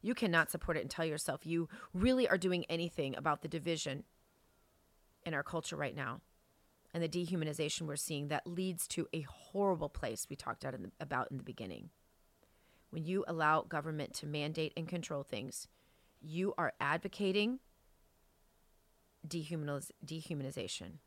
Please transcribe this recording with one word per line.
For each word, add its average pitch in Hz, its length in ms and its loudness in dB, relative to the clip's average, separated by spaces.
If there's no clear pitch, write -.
You 220 140 0
cannot 170 340 6
support 160 280 0
it - 40 0
and - 80 -4
tell 165 160 0
yourself 151 400 -2
you 165 220 2
really 247 340 6
are 185 100 6
doing 180 320 4
anything 165 480 0
about 151 240 2
the 160 80 -6
division 151 560 -2
in 165 80 -2
our 143 100 2
culture 165 320 -4
right 147 200 -2
now 127 260 -4
and 170 100 0
the 165 60 2
dehumanization 160 720 0
we're 147 160 -2
seeing 147 320 -2
that 151 180 0
leads 175 400 -2
to - 260 -2
a 160 80 0
horrible 165 680 0
place - 400 -4
we 139 80 -6
talked - 260 -6
out 135 100 -2
in 92 100 -6
the, 90 80 -8
about 143 280 -2
in 135 80 -4
the - 60 -6
beginning. 92 460 -8
When 165 140 -4
you 185 240 0
allow 156 360 6
government 151 520 -2
to - 100 -6
mandate 151 500 -2
and 160 120 -4
control 160 340 -4
things, - 460 -6
you 165 360 0
are 165 220 2
advocating 202 800 2
dehumaniz-, 151 640 -2
dehumanization. 139 880 -4